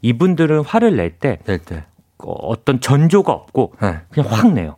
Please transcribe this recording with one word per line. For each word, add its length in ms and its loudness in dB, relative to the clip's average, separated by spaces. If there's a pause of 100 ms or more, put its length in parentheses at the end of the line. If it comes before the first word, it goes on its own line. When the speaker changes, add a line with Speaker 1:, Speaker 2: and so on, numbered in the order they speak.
Speaker 1:
이분들은 600 2
화를 320 0
낼 240 -4
때 260 -2
Speaker 2:
낼 120 -2
때. 260 -12 (340)
Speaker 1:
어, 140 -12
어떤 480 -4
전조가 520 2
없고 480 -4
Speaker 2:
네. 200 -2 (100)
Speaker 1:
그냥 200 -2
확 220 4
내요. 260 -4